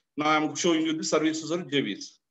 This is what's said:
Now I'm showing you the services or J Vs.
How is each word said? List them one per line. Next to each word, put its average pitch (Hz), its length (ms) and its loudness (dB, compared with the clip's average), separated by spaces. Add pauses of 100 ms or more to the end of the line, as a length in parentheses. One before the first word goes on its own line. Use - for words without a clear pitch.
(160)
Now 151 120 0
I'm 151 260 2
showing 165 280 2
you 160 120 0
the 156 100 -4
services 156 460 0
or 175 120 -2
J 143 180 0
Vs. - 380 -8 (120)